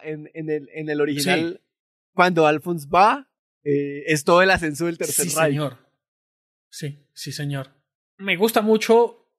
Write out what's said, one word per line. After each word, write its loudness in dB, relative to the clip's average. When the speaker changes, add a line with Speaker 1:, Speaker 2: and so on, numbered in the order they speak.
Speaker 1:
en, -12
en -8
el, -4
en -8
el -2
original, -2
Speaker 2:
Sí. -20
Speaker 1:
cuando 4
Alphonse -2
va, 4
eh, -4
es 0
todo 4
el 4
ascenso -2
del -4
Tercer -4
Speaker 2:
Sí, -6
Speaker 1:
Reich. 2
Speaker 2:
señor. -4
Sí, -14
sí, -14
señor. -8
Me -2
gusta 2
mucho, 2